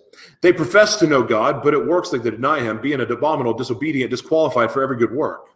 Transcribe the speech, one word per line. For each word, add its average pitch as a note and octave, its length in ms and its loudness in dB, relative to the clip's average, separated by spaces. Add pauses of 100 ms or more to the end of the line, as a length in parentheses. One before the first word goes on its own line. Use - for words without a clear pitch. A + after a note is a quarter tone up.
(460)
They F3 80 6
profess G3+ 440 2
to E3 100 4
know C#3+ 160 4
God, A#2 400 0
but D3 100 4
at C#3 120 0
works, F3 280 -2
like, C3 80 -2
they A#2 80 -2
deny B2+ 300 -2
him, A2 200 -4
being C3+ 220 -4
an A#2 100 -4
abominable, B2+ 440 0
disobedient, B2+ 560 -4
disqualified B2+ 600 0
for C3+ 120 -2
every C3+ 120 -2
good A#2 160 2
work. A#2 440 -6